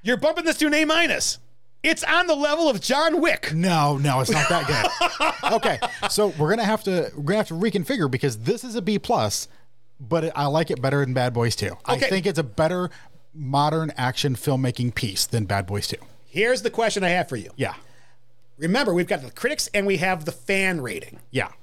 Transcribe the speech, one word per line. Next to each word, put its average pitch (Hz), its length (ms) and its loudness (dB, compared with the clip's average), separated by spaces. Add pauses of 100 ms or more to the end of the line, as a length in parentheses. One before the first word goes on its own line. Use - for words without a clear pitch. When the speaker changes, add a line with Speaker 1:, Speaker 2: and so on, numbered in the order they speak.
Speaker 1:
You're 240 140 2
bumping 320 280 0
this 320 140 2
to 311 80 4
an 294 80 4
A 311 100 6
minus. 311 540 2 (440)
It's 320 220 0
on 349 220 4
the 320 80 4
level 294 340 2
of 214 120 2
John 311 400 2
Wick. 294 320 0
Speaker 2:
No, 156 460 2
no, 139 220 2
it's 127 100 0
not 151 180 2
that 165 180 2
good. - 680 0 (120)
Speaker 1:
<laughs> - 80 2
Speaker 2:
Okay, 214 260 2 (300)
so 208 200 2 (100)
we're 151 120 2
gonna 226 140 2
have 214 200 0
to, 175 320 0
we're 147 80 -8
gonna 185 140 0
have 208 100 0
to 165 60 -8
reconfigure 196 560 0
because 127 280 0
this 185 260 -2
is 233 120 -10
a 240 60 -2
B 196 160 2
plus, - 500 0 (520)
but 160 240 0
it, 165 100 -2
I 143 120 0
like 156 240 2
it 147 100 -2
better 139 240 2
than 127 100 -2
Bad 127 200 2
Boys 117 220 2
Two. 98 280 -4
I - 120 2
Speaker 1:
Okay. 262 120 2
Speaker 2:
think 190 180 0
it's 170 120 0
a 160 60 0
better 170 460 0 (440)
modern 147 600 2
action 127 400 0
filmmaking 127 580 0
piece 95 320 -2
than 113 180 0
Bad 98 220 0
Boys 101 220 -4
Two. - 100 -6 (280)
Speaker 1:
Here's 226 360 0
the 220 80 0
question 214 340 0
I 170 60 2
have 180 180 2
for 131 80 -4
you. 104 200 -10
Speaker 2:
Yeah. 117 180 -2 (880)
Speaker 1:
Remember, 196 320 2
we've 180 140 0
got 160 140 -2
the 120 80 -14
critics - 440 -4
and 202 120 2
we 196 120 2
have 175 260 0
the 165 80 -4
fan 190 480 0
rating. - 380 -8 (120)
Speaker 2:
Yeah. 123 200 -2 (120)